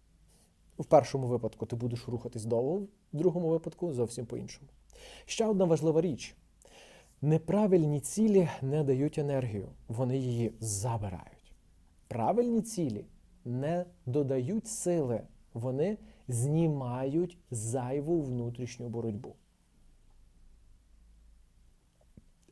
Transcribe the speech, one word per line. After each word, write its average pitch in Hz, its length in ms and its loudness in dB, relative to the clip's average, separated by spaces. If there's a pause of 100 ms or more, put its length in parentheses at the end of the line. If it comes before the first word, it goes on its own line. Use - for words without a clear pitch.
(800)
В 151 60 -6
першому 135 420 4
випадку 117 400 -4
ти 127 100 -6
будеш 120 320 -6
рухатись 117 360 -6
довго, 123 340 0
в 202 100 -8 (240)
другому 170 360 2
випадку 165 440 -2
зовсім 120 340 -2
по-іншому. - 420 -12 (580)
Ще - 200 0
одна 190 180 4
важлива 160 360 4
річ. 165 360 -2 (840)
Неправильні 160 800 4
цілі 196 480 4 (140)
не 143 220 2
дають 139 340 2
енергію, 131 500 -2 (200)
вони 123 300 0
її 117 420 0
забирають. 101 920 -6 (540)
Правильні 208 540 2
цілі 139 440 -4 (380)
не 147 420 -2 (200)
додають 135 600 0
сили, 151 600 0 (280)
вони 135 440 -2 (300)
знімають 139 1120 0 (120)
зайву 131 720 -2
внутрішню 120 680 -6
боротьбу. 113 460 -6 (3250)